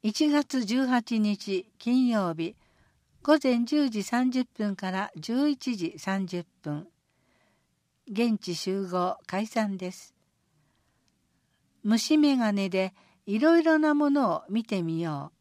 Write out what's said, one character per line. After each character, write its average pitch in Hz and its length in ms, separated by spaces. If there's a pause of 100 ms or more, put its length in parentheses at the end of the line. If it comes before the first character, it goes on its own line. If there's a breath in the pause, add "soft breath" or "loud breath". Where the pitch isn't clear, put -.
一 220 260
月 285 360
十 254 220
八 233 340
日 202 580
金 247 300
曜 196 260
日、 165 220 (680)
午 302 180
前 240 240
十 294 240
時 214 140
三 254 300
十 254 120
分 208 300
か 185 160
ら 190 260
十 247 320
一 254 280
時 175 200
三 190 300
十 175 180 (180)
分。 156 260 (1200)
現 220 260
地 180 200
集 190 280
合 180 320 (120)
解 202 180
散 214 300
で 185 160
す。 - 200 (1700)
虫 226 340
眼 294 180
鏡 202 320
で 185 260 (320 soft breath)
い 202 120
ろ 320 200
い 330 40
ろ 311 160
な 302 160
も 294 160
の 269 220
を - 180
見 220 140
て 190 180
み 165 180
よ 151 320
う。 - 80